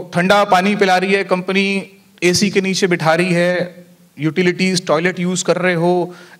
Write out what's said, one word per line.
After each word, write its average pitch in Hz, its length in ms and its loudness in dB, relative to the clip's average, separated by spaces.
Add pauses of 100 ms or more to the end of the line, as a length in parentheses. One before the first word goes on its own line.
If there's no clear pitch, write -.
(140)
ठंडा 190 300 4
पानी 202 320 2
पिला 190 220 2
रही 190 140 -2
है 196 120 0
कंपनी, 190 600 -2 (360)
एसी 180 280 2
के 196 100 0
नीचे 190 260 0
बिठा 160 280 0
रही 180 180 0
है, 175 500 -2 (360)
utilities, 180 680 0
toilet 175 340 0
use 180 240 -4
कर 170 120 0
रहे 180 180 0
हो, 175 400 0 (260)